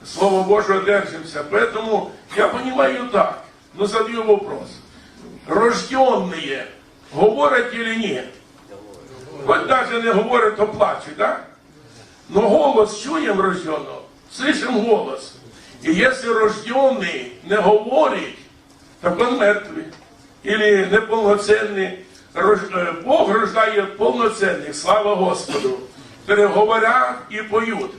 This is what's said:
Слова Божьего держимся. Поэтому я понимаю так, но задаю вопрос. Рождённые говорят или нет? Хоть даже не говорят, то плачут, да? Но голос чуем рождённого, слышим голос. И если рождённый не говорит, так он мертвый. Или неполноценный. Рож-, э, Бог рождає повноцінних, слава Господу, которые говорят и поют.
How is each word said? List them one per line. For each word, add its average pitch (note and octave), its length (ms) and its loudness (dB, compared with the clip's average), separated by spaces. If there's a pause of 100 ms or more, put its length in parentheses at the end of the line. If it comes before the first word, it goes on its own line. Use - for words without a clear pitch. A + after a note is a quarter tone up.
Слова F#3 380 0
Божьего G3 400 2
держимся. E3 680 -2
Поэтому A3 600 -2 (240)
я G#3 120 2
понимаю B3+ 600 -2
так, - 360 0 (300)
но F#3+ 120 -2
задаю A3 380 -2
вопрос. G3+ 440 0 (800)
Рождённые F#3+ 1200 0 (460)
говорят A#3+ 600 2
или A3+ 240 -6
нет? C#3+ 300 -4 (1200)
Хоть - 200 2
даже A#3+ 360 0
не A3+ 100 0
говорят, A3 440 2
то G#3 100 2
плачут, - 500 -2
да? - 240 -2 (880)
Но G#3 200 2
голос A3 500 4
чуем B3+ 420 -2
рождённого, D#3 600 -4 (280)
слышим B3 540 -2
голос. F#3 500 -2 (480)
И D#3 100 0
если A#3 360 0
рождённый A3 1040 0 (120)
не F#3+ 120 -2
говорит, G#3+ 840 2 (640)
так F3 180 -2
он A#3+ 220 0
мертвый. G3+ 460 0 (580)
Или G#3 460 2
неполноценный. G#3 1160 0 (280)
Рож-, - 380 0
э, F3 200 -4 (120)
Бог C4 260 2
рождає G#3 520 0
повноцінних, F#3+ 920 -2
слава G#3 400 0
Господу, - 680 -2 (460)
которые G3+ 220 4
говорят G#3+ 680 2 (140)
и G#3+ 120 -8
поют. G#3+ 560 -2